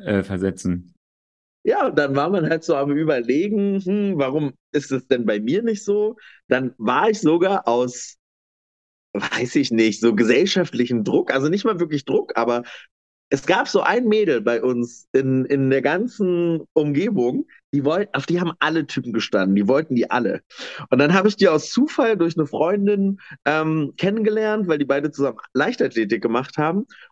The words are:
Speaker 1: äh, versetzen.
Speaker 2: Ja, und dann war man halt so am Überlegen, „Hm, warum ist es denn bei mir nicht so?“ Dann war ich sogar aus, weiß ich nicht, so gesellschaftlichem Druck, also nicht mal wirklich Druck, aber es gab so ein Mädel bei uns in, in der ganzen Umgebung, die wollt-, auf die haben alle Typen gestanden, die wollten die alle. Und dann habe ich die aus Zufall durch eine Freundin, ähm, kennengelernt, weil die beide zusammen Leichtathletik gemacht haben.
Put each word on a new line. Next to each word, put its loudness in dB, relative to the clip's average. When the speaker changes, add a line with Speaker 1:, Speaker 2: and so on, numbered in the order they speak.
Speaker 1:
äh, 0
versetzen. -4
Speaker 2:
Ja, 2
und -2
dann 2
war 0
man 0
halt -2
so 0
am 0
Überlegen, 0
„Hm, -2
warum -2
ist -4
es -6
denn 2
bei 0
mir -2
nicht -4
so?“ -2
Dann -2
war 2
ich -2
sogar 2
aus, -2
weiß -4
ich 0
nicht, 2
so 4
gesellschaftlichem 2
Druck, 0
also 0
nicht -2
mal 0
wirklich -4
Druck, -2
aber 0
es -2
gab 0
so 2
ein 0
Mädel 2
bei 0
uns -4
in, 2
in 0
der 2
ganzen -2
Umgebung, 0
die 0
wollt-, -2
auf -4
die 0
haben 0
alle 0
Typen -6
gestanden, 0
die 2
wollten 0
die 0
alle. -2
Und 4
dann 4
habe 4
ich -2
die 6
aus 2
Zufall 0
durch 0
eine 0
Freundin, 0
ähm, 0
kennengelernt, 0
weil 0
die -2
beide -2
zusammen -4
Leichtathletik 0
gemacht -2
haben. -2